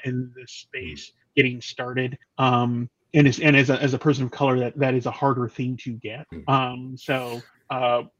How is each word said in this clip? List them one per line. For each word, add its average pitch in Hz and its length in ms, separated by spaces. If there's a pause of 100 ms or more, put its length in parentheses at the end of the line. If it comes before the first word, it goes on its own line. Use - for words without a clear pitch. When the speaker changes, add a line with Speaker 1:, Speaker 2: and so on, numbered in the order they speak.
Speaker 1:
in 127 320
this 127 160
space - 600 (220)
getting 127 260
started. 127 560 (220)
Um, 120 500 (240)
and 147 140
as, 123 140
and 151 160
as 135 140
a, 131 120
as 135 100
a 131 60
person 139 260
of 120 60
color, 131 300
that, 123 180
that 131 160
is 123 120
a 127 40
harder 127 380
thing 127 300
to 123 160
get. 113 380
Speaker 2:
Mm. - 160
Speaker 1:
Um, 131 480
so, 123 460 (280)
uh, 123 340 (160)